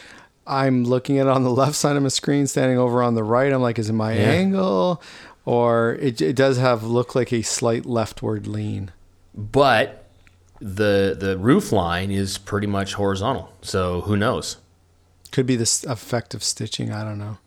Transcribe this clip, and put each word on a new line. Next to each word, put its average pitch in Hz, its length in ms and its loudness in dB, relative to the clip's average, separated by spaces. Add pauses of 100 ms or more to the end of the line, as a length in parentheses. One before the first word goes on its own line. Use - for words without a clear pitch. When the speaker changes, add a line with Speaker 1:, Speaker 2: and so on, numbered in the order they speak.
(460)
Speaker 1:
I'm 135 380 2
looking 127 340 2
at 135 80 4
it 135 40 4
on 131 140 4
the 127 60 2
left 135 260 2
side 143 200 2
of 139 60 2
my 135 80 2
screen, 143 360 0
standing 131 300 2
over 123 260 2
on 120 120 2
the 113 80 0
right. 123 300 2
I'm 127 100 2
like, 117 160 0
'Is 107 100 -2
it 110 60 0
my 110 180 0
Speaker 2:
Yeah. 107 120 2
Speaker 1:
angle?'" 185 760 2 (460)
Or 120 480 2
it, 143 260 -2
it 151 160 0
does 135 220 4
have, 123 260 2
look 117 300 0
like 127 180 0
a 117 100 0
slight 120 440 -2
leftward 110 600 -4
lean. 104 460 -6 (420)
Speaker 2:
But 127 720 0 (560)
the, 101 580 2
the 95 200 -2
roof 131 340 2
line 92 380 0
is 98 260 -2
pretty 101 300 -4
much 98 280 -2
horizontal, 101 560 -2 (120)
so 90 400 -2
who 104 160 0
knows? 101 400 -2 (760)
Speaker 1:
Could 131 140 0
be 127 100 0
this - 280 -2
effect - 500 -6
of 107 100 -10
stitching. 113 480 -6
I 107 120 -8
don't 107 140 -8
know. 104 280 -10